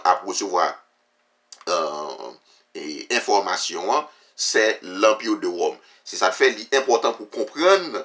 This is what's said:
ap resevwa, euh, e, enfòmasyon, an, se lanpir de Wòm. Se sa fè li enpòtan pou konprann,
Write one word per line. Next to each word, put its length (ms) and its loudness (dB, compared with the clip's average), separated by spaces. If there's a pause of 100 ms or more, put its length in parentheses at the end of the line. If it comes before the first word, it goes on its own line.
ap 180 4
resevwa, 440 0 (960)
euh, 640 -4 (440)
e, 300 -10 (120)
enfòmasyon, 760 0
an, 160 0 (280)
se 460 2
lanpir 560 2
de 100 -4
Wòm. 280 -2 (320)
Se 100 -12
sa 160 2
fè 160 4
li 240 -10
enpòtan 440 2
pou 120 -14
konprann, 600 2 (140)